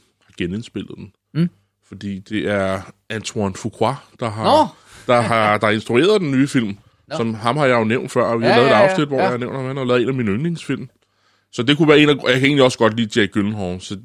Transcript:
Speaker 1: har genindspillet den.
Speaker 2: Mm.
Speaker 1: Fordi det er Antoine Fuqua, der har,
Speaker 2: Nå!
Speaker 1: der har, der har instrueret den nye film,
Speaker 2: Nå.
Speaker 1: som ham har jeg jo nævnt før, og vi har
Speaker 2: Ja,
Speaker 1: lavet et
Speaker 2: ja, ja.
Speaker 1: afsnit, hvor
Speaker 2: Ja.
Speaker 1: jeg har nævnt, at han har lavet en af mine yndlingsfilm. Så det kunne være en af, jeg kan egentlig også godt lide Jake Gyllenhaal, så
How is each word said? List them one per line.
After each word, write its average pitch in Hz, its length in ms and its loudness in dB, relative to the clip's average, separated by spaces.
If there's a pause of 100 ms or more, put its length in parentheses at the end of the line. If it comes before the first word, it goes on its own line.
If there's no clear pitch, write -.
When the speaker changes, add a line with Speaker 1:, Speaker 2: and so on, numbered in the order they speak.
(260)
Speaker 1:
har - 120 -20
genindspillet 95 600 -8
den. 92 160 -20 (200)
Speaker 2:
Mm. 165 160 -2 (380)
Speaker 1:
Fordi 98 320 -12
det 98 280 -8
er 95 340 -4 (280)
Antoine 104 460 -6
Fuqua, 113 400 -6 (240)
der 117 100 -6
har, 110 140 -8
Speaker 2:
Nå! 262 240 2 (460)
Speaker 1:
der 120 80 4
har, 107 360 2
der 110 100 0
har 104 60 2
instrueret 147 480 2
den 147 100 -4
nye 135 160 2
film, 110 300 -2 (300)
Speaker 2:
Nå. 143 100 -10
Speaker 1:
som 117 160 -2
ham 117 240 -2
har 151 80 2
jeg 123 140 4
jo 113 40 2
nævnt 123 280 -2
før, 123 120 0
og 117 160 0
vi 117 60 -2
har - 60 4
Speaker 2:
Ja, 233 60 4
Speaker 1:
lavet 135 100 4
et 131 80 2
Speaker 2:
ja, - 40 6
ja. - 100 6
Speaker 1:
afsnit, 151 180 0
hvor 139 100 -4
Speaker 2:
Ja. 156 60 0
Speaker 1:
jeg 190 80 0
har 156 60 -4
nævnt, 123 180 -6
at 131 80 -6
han 135 140 -6
har 135 60 -4
lavet 123 180 2
en 107 60 0
af 135 60 -2
mine 117 180 -2
yndlingsfilm. 143 580 -6 (640)
Så 123 120 -4
det 147 140 4
kunne 160 100 4
være 151 120 8
en 151 100 6
af, 147 60 4
jeg 127 180 0
kan 131 120 2
egentlig 139 180 4
også 127 140 2
godt 110 200 2
lide 117 240 -2
Jake 98 120 0
Gyllenhaal, 98 480 -4
så 101 240 -12